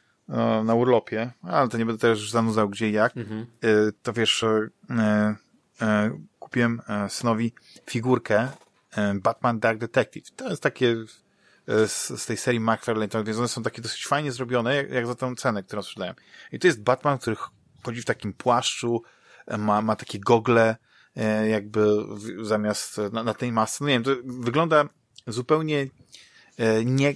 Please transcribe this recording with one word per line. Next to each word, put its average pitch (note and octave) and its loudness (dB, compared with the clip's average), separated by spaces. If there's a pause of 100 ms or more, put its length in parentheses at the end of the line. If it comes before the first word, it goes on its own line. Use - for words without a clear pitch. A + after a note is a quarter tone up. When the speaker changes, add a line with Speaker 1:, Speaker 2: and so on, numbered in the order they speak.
(640)
Speaker 1:
na A2+ 2
urlopie, A#2 2 (120)
ale D3+ 2
to A#2 -4
nie A2+ 0
będę A2+ -4
teraz A2+ 4
już G#2+ -8
zanudzał A2 2
gdzie G#2+ -2
i G#2 0
jak, G#2+ 2
Speaker 2:
Mhm. A2 -8
Speaker 1:
e, A#2+ -6 (360)
to A#2 -4
wiesz, A2+ 0
e, A2 2 (1120)
e, G#2+ 0 (200)
kupiłem, A#2 0
e, G#2 -4
synowi A2+ 0 (380)
figurkę, A#2+ 2 (480)
e, G#2 0
Batman A2+ -2
Dark A2+ 0
Detective. - -4
To B3+ -8
jest C#3 -8
takie, B2 0 (720)
e, A2 4
z, - -6 (140)
z - -10
tej A2+ -4
serii A#2+ 0
McFarlane, A2 -2
to, A2 -4
więc A2 -4
one A#2+ -2
są A#2 -6
takie A#2 -6
dosyć - -10
fajnie C#3+ -2
zrobione, B2 0
jak, C#3 -2
jak B2 -2
za B2 -4
tą B2+ -6
cenę, A2 -2
którą G2+ -8
sprzedają. F#2+ -10 (400)
I A#2 -10
to F#3 2
jest A#2+ 2
Batman, C3 2
który A2 -2
ch-, - -12 (320)
chodzi A#2 -8
w - -14
takim G#2+ -4
płaszczu, A#2+ 0 (440)
e, - -6
ma, G#2+ 2
ma A2 0
takie - -12
gogle, A2+ 4 (400)
e, G#2+ 0
jakby G#2+ 2
w, G#2 -10
zamiast, G#2+ -2
e, G#2 -2
na, A2+ -6
na A2+ -2
tej A#2+ -4
masce. A2+ -2
No D3 0
nie C3+ 2
wiem, A#2 0
to C3+ 0 (140)
wygląda C3+ 2 (420)
zupełnie, C#3+ 0 (720)
e, A2+ 2
nie, C3+ 2